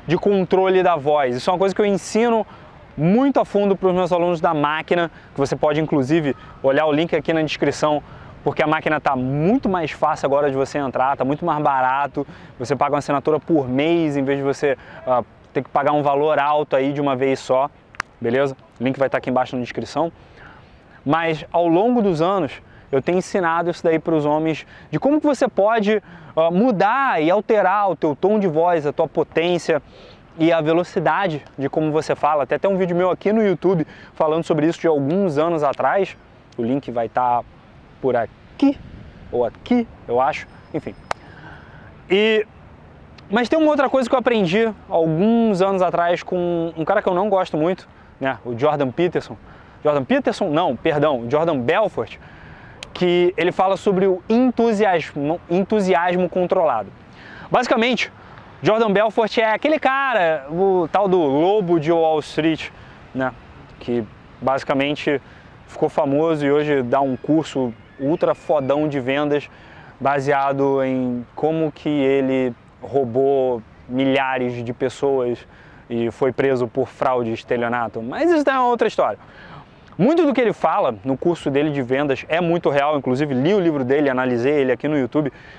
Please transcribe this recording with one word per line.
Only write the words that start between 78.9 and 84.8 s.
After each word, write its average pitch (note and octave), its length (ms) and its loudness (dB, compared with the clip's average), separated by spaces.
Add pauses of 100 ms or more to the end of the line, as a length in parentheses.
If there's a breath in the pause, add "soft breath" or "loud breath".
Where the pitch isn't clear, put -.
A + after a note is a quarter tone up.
Muito D#4 280 4
do C#4 80 2
que B3 60 0
ele A3+ 140 2
fala D#3+ 500 0
no C3 140 -2
curso D#3+ 340 -2
dele D3 200 2
de C#3 100 -2
vendas C3 480 -2
é D#3+ 100 0
muito E3+ 300 0
real, C#3+ 280 2
inclusive C3+ 360 -2
li C3+ 200 2
o G#3+ 60 2
livro D#3+ 240 0
dele, C#3 260 2
analisei B2+ 520 0
ele C3 100 2
aqui B2 160 -4